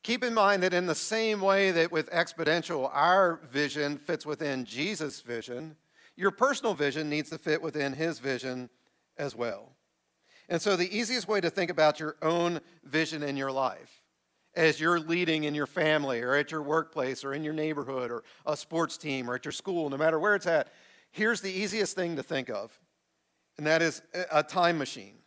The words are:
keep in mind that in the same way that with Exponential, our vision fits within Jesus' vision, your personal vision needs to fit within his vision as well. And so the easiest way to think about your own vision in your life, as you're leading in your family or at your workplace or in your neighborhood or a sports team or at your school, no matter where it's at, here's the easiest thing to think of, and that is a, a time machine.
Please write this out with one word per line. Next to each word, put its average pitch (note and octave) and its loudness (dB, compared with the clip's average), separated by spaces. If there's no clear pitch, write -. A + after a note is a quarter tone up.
keep A#3+ -2
in A#3 0
mind G3+ 6
that F3+ 4
in F3+ 2
the D#3+ 2
same A3 0
way G3 6
that E3+ 2
with D#3 -2
Exponential, E3 0
our E3+ 6
vision C#3+ -2
fits D#3+ -4
within C#3+ -4
Jesus' D3 -6
vision, B2 -10
your F#3+ 2
personal A#3 0
vision D3 -2
needs D3 -2
to D#3+ -10
fit D#3 0
within D3 -4
his D#3+ -4
vision B2+ -6
as C#3+ -6
well. A2 -6
And E3+ 0
so D4+ 2
the F3+ -2
easiest A3 -2
way G3+ 2
to - 2
think F3 -2
about D#3 4
your D3+ -6
own E3+ 0
vision D#3 -2
in C#3 -4
your C3+ -4
life, - -4
as D#3 4
you're E3+ 4
leading D#3+ 0
in D3 -2
your D3 -2
family D3 2
or B2 0
at D3 0
your D#3 -4
workplace D3 -2
or C#3 -6
in D#3 -6
your D3+ -4
neighborhood C#3 -4
or A#2 -8
a D3+ -2
sports D#3+ -2
team C3 -4
or B2 -2
at B2+ -8
your D3+ -8
school, E3 -4
no C#3 -4
matter D#3+ 4
where G3+ 2
it's F#3 -2
at, D#3+ 0
here's G#3+ 0
the F#3+ -4
easiest G3 -2
thing E3+ -4
to C3+ -6
think C3+ -4
of, A2 -8
and D3+ -4
that D#3+ 4
is D#3 0
a, F3 0
a D#3 4
time F3 2
machine. G#2+ -8